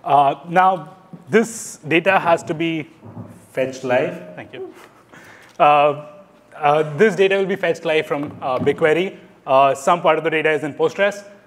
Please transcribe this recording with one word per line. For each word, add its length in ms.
Uh, 320
now, 480
this 600
data 320
has 240
to 100
be 340
fetched 320
live. 520
Thank 180
you. 200
Uh, 460
uh, 280
this 180
data 200
will 100
be 120
fetched 260
live 220
from, 360
uh, 180
BigQuery. 580
Uh, 280
some 280
part 160
of 60
the 60
data 220
is 120
in 100
Postgres 520